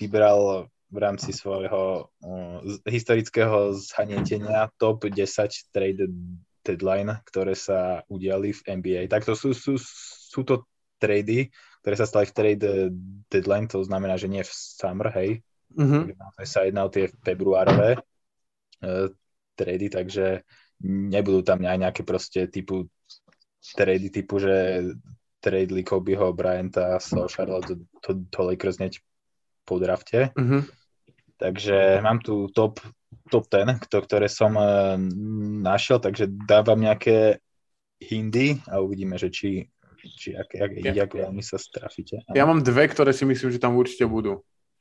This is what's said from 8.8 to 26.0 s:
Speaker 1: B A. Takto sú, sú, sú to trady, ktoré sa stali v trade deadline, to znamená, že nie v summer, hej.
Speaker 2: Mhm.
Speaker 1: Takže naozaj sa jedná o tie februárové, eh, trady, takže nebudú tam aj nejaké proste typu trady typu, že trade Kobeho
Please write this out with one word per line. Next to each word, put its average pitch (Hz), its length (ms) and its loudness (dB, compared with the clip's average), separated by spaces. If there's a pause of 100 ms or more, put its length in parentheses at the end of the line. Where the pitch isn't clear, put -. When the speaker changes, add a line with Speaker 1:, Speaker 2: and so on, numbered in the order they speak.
Speaker 1:
B 90 60 -8 (100)
A. 90 80 -4
Takto 107 320 0
sú, 135 160 -2
sú, 135 240 -2
sú - 680 -12
to 123 180 0 (380)
trady, 107 480 0 (340)
ktoré 104 140 0
sa 110 100 0
stali 104 160 2
v - 120 -6
trade 104 320 2 (600)
deadline, 101 400 0
to 95 160 -4
znamená, 95 320 -4
že 95 140 -6
nie 98 100 -4
v - 140 -8
summer, 98 640 -6
hej. 104 260 -4 (300)
Speaker 2:
Mhm. 147 240 4 (100)
Speaker 1:
Takže 190 80 -14
naozaj - 300 -16
sa - 180 -2
jedná 98 220 0
o 95 80 -6
tie 98 160 0 (160)
februárové, 95 720 4 (840)
eh, 95 300 -4 (480)
trady, 92 320 -4
takže 95 560 -4 (380)
nebudú 98 580 0
tam 92 180 2
aj 92 180 0
nejaké 92 280 -2
proste 92 420 -2
typu 92 400 -6 (760)
trady 95 480 0
typu, 101 260 -4
že 95 460 0 (560)
trade 95 320 0 (120)
Kobeho 95 520 0